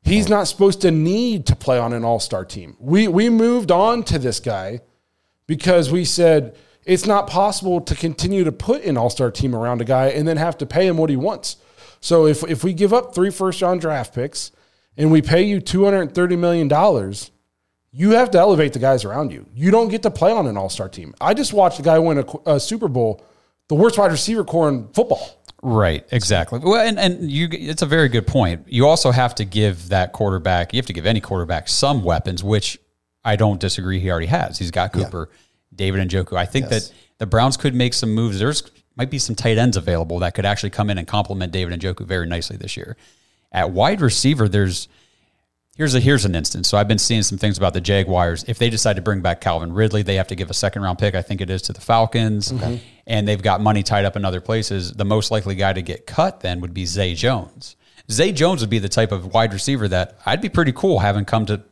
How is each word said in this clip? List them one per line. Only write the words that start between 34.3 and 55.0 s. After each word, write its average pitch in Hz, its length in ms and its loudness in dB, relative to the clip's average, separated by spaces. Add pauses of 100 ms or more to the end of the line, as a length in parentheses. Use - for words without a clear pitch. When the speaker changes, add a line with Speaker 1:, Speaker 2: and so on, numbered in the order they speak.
Speaker 3:
He's 85 140 -6
got 92 240 -2
Speaker 2:
Yeah. 87 80 0
Speaker 3:
Cooper, 82 240 -10 (440)
David 95 360 -2
Njoku. 92 280 -2
I 90 100 0
think 135 220 -4
Speaker 2:
Yes. 110 200 -4
Speaker 3:
that - 60 -20 (240)
the 110 80 -6
Browns 127 300 2
could 135 200 -2
make 123 180 0
some 110 180 -2
moves. 107 280 -2
There's 139 240 -2 (320)
might 131 140 -4
be 147 100 -6
some 113 160 -4
tight 113 200 0
ends 117 200 2
available 85 420 -2
that 87 160 -2
could 95 100 -4
actually 101 260 -2
come 104 200 -4
in 95 80 -2
and 85 80 -8
complement 95 460 -4
David 90 280 -4
Njoku 95 260 -6
very 90 200 -4
nicely 85 300 -6
this - 200 -10
year. - 200 -14 (560)
At 90 180 -2
wide 139 300 0
receiver, 131 480 2
there's, 95 400 -2 (880)
here's 147 180 0
a, 127 60 4
here's 127 240 4
an 95 100 0
instance. 82 340 -4
So 101 80 0
I've 101 120 2
been 107 100 2
seeing 110 240 0
some 98 160 -4
things 104 180 -2
about 90 160 0
the 92 80 -2
Jaguars. 90 680 0
If 113 100 -6
they 120 100 2
decide 110 280 0
to 92 60 -8
bring 98 180 -2
back 87 200 -2
Calvin 85 320 -2
Ridley, 104 300 0
they 98 140 0
have 95 120 0
to 98 60 -8
give 90 160 -8
a - 40 -8
second 101 280 -2
round 92 160 -4
pick, 104 160 0
I 90 80 -2
think 98 180 -8
it 90 80 -6
is, 92 140 -4
to - 100 -8
the - 80 -14
Falcons. 113 720 0
Speaker 1:
Okay. 120 300 -6 (240)
Speaker 3:
And 104 200 -2
they've 101 160 0
got 98 180 2
money 107 220 2
tied 101 220 0
up 98 100 0
in 101 100 -4
other 92 160 -2
places. 98 520 -4
The 104 120 -4